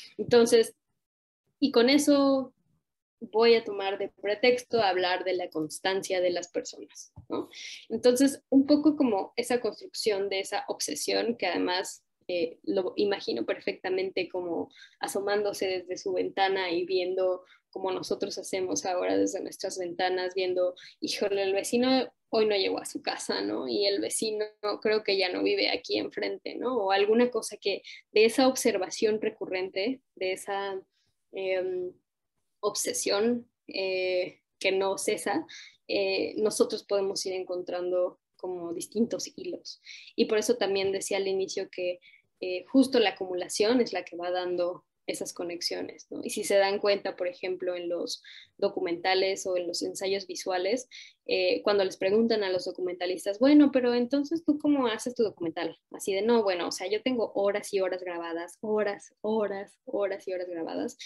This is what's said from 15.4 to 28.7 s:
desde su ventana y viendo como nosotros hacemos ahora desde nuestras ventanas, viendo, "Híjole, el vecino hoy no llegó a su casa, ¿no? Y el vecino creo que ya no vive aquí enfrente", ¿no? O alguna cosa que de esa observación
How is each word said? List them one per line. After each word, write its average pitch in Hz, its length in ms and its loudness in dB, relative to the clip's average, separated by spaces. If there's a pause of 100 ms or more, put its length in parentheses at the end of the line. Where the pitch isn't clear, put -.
desde 180 300 -4
su 190 160 -6
ventana 185 580 0
y 175 140 -2
viendo 185 600 0 (260)
como 190 220 -4
nosotros 185 460 -4
hacemos 185 460 -4
ahora 185 320 0
desde 196 240 0
nuestras - 380 -8
ventanas, 180 560 -2
viendo, 180 400 0 (260)
"Híjole, 196 420 -2
el 190 100 0
vecino 247 600 2 (180)
hoy 220 160 4
no 208 100 2
llegó 190 220 0
a - 60 -10
su - 180 -10
casa, 196 400 -4
¿no? 104 260 -4
Y 208 180 0
el 202 140 0
vecino 214 440 -2 (360)
creo 214 220 2
que 196 140 0
ya 185 160 0
no 196 100 -2
vive 202 280 2
aquí 202 280 -2
enfrente", 196 560 -6
¿no? 254 220 -2
O 196 160 0
alguna 220 380 4
cosa 220 260 -6
que - 260 -4 (300)
de 214 120 8
esa 254 240 6
observación 214 720 0